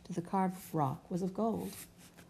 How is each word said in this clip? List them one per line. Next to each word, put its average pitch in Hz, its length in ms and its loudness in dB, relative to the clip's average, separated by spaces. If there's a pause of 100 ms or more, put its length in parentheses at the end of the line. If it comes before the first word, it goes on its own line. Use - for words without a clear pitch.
to - 80 -10
the 175 80 0
carved 185 380 2 (160)
rock 143 360 2
was 180 120 0
of 185 100 0
gold. 202 380 0 (600)